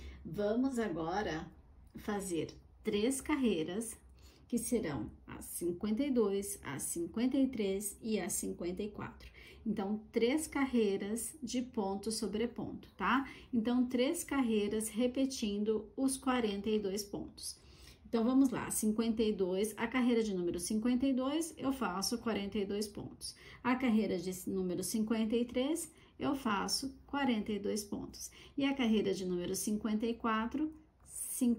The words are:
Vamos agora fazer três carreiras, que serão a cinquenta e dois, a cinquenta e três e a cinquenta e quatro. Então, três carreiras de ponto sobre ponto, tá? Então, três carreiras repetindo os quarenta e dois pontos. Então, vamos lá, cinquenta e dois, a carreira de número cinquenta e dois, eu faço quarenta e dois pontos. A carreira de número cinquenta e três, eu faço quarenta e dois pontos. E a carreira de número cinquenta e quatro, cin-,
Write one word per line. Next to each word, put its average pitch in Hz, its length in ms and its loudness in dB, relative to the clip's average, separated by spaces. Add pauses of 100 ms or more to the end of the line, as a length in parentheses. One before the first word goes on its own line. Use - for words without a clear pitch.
(240)
Vamos 226 540 0
agora 170 680 -2 (480)
fazer 185 640 -4 (240)
três 214 380 2
carreiras, 220 800 0 (440)
que 240 120 -2
serão 185 520 -2 (160)
a - 140 -12
cinquenta 208 640 -2
e 294 60 0
dois, 202 520 2
a 131 160 -6
cinquenta 220 580 -2
e 262 120 6
três 202 520 -2
e 214 200 0
a 190 80 -4
cinquenta 190 540 -4
e 214 80 -4
quatro. - 380 -12 (380)
Então, 214 360 -2 (100)
três 247 340 2
carreiras 220 960 0
de 247 200 -2
ponto 196 500 -2
sobre 214 340 -2
ponto, - 460 -8
tá? 226 360 2 (240)
Então, 247 340 4
três 254 360 2
carreiras 220 640 2
repetindo 220 1080 0
os 262 220 2
quarenta 220 500 0
e 214 100 4
dois 202 240 0
pontos. - 560 -10 (480)
Então, 226 160 2
vamos 262 280 6
lá, - 200 -4
cinquenta 226 520 2
e 214 100 4
dois, 190 460 0
a 226 100 -2
carreira 240 340 4
de 208 120 0
número 175 260 0
cinquenta 247 460 2
e 269 60 4
dois, 277 440 0
eu 269 160 -2
faço 214 460 -2
quarenta 202 400 -2
e 190 80 0
dois 208 200 -2
pontos. - 480 -12 (280)
A 247 120 4
carreira 214 440 4
de 185 300 -4
número 185 360 0
cinquenta 220 500 0
e 240 120 4
três, 285 440 -2 (260)
eu 277 200 0
faço 202 580 -2 (120)
quarenta 247 440 2
e 208 80 0
dois 202 240 -2
pontos. - 480 -10 (260)
E 277 100 2
a 269 80 2
carreira 214 400 4
de 185 100 -4
número 180 320 -2
cinquenta 214 500 0
e 233 80 0
quatro, 233 580 -2 (340)
cin-, - 520 0